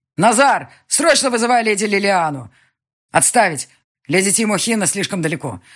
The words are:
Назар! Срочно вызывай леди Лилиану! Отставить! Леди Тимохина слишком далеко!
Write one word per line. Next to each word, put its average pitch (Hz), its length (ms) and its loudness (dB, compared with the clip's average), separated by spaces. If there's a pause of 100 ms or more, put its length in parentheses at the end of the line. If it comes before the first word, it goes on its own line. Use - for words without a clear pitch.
(180)
Назар! 220 540 2 (160)
Срочно 277 420 2
вызывай 240 340 0
леди 214 220 -2
Лилиану! 185 680 -2 (600)
Отставить! 170 580 0 (380)
Леди 190 240 0
Тимохина 214 560 0
слишком 190 340 -4
далеко! 151 400 -6 (140)